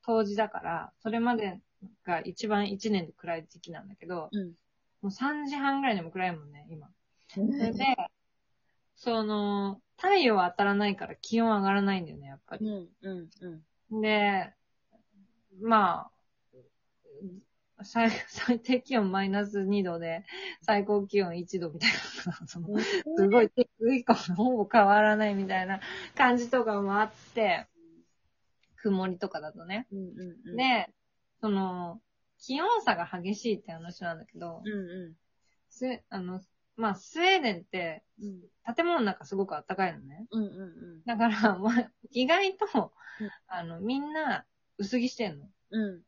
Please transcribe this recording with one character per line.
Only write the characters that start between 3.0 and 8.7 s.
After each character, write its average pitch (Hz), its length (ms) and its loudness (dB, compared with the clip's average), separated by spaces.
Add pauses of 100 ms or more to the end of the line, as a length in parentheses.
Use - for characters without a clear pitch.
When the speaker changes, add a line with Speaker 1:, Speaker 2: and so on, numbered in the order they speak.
Speaker 1:
で 151 80 -16
暗 165 240 -6
い 160 100 -12
時 - 140 -20
期 170 100 -16
な 160 100 -14
ん 196 60 -20
だ 202 80 -18
け - 100 -20
ど、 170 280 -8
Speaker 2:
う 208 40 -4
ん。 190 100 -4 (540)
Speaker 1:
も 202 60 -4
う 196 40 -2
三 294 340 -4
時 277 100 -6
半 277 240 0
ぐ 277 80 0
ら 226 60 2
い - 20 2
に 180 60 -2
も 165 100 -10
暗 185 160 -2
い 175 80 -4
も 151 80 -14
ん - 80 -18
ね、 143 180 -20
今。 156 200 -16 (480)
Speaker 2:
う 196 40 -2
ん。 269 120 2
Speaker 1:
そ 285 40 -2
れ 226 140 0
で、 - 140 -2 (1120)